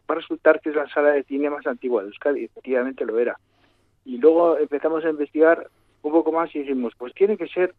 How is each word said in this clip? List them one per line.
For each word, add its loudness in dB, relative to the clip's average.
va -2
a -4
resultar 0
que -8
es -6
la -4
sala 2
de 0
cine -4
más -8
antigua -4
de -10
Euskadi", -4
y -8
efectivamente -6
lo -4
era. -2
Y -10
luego 4
empezamos -2
a 0
investigar 2
un -4
poco 4
más -4
y -4
dijimos, -4
"Pues -12
tiene 2
que -8
ser -2